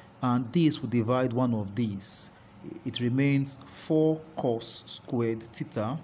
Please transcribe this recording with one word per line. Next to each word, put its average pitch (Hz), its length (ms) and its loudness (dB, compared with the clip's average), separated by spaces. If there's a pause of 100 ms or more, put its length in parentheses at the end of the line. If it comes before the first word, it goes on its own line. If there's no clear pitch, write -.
(220)
and 123 300 2
this 160 280 4
will 117 100 -6
divide 120 420 2
one 120 220 2
of 101 200 -4
these. 101 560 -2 (540)
It 123 160 -6
remains 135 560 2
four 156 640 0 (160)
cos - 500 -2
squared 113 560 -2
theta 113 600 -4